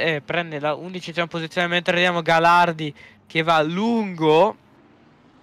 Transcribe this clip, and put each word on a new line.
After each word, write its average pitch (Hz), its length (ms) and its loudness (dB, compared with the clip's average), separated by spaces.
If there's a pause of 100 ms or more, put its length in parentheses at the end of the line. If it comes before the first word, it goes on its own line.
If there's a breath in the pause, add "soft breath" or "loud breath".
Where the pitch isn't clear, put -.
(160)
eh, 143 60 -8
prende 165 380 -6
la 147 140 -2
undicesima 170 540 -8
posizione, 170 400 -6
mentre 175 260 -2
vediamo 175 300 0
Galardi 165 680 2 (360 loud breath)
che 160 160 -2
va 160 180 2
lungo, 180 960 2 (840)